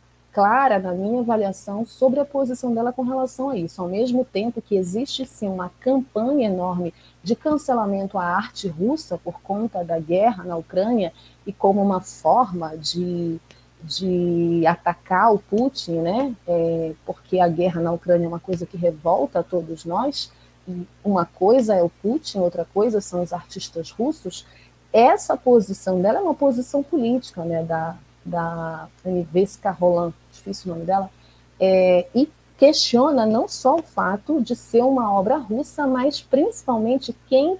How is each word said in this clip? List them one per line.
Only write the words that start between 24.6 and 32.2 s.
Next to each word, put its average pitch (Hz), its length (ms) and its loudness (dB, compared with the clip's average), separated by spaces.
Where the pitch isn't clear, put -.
Essa 285 440 4
posição 190 640 2
dela 220 200 2
é - 20 -2
uma 320 120 0
posição 277 500 0
política, 247 600 -2
né, 165 200 -2
da, 165 320 -4
da 165 640 -6
Agnieszka 180 680 -2
Holland, 175 420 0
difícil - 400 -10
o 170 40 -6
nome 165 120 -10
dela, 190 240 0
é, 185 560 6
e 269 160 2